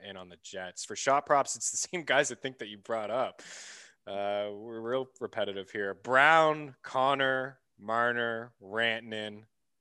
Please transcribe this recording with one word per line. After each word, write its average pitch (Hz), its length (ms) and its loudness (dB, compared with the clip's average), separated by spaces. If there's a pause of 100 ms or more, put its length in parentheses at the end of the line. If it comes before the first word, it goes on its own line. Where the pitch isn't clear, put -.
in 95 100 -12
on 90 120 -16
the 85 140 -20
Jets. 92 420 -10
For 107 100 -8
shot 139 300 2
props, 139 300 2
it's - 160 -4
the - 60 -6
<laughs> - 140 -4
same 175 120 -4
guys 139 280 4
I 120 40 -8
think 131 240 -8
that 110 80 -10
you 104 100 -14
brought 107 320 -4
up. 117 320 -2 (640)
Uh, 101 480 -2
we're 113 280 -10
real 127 280 -2 (100)
repetitive 101 520 -6
here. 98 240 -4
Brown, 151 880 4
Connor, 135 760 0 (220)
Marner, 117 720 0 (100)
Rantanen, 107 840 -4 (380)